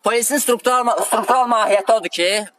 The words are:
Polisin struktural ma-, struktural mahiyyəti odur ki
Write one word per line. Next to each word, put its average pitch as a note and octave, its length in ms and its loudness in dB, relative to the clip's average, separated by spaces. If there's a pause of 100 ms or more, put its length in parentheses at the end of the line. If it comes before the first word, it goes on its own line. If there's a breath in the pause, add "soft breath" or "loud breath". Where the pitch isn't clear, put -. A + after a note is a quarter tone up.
Polisin A#3 340 0
struktural B3 480 0
ma-, A#3 180 0
struktural A#3+ 460 0
mahiyyəti G#3 420 2
odur G3+ 220 0
ki F3 140 0 (300)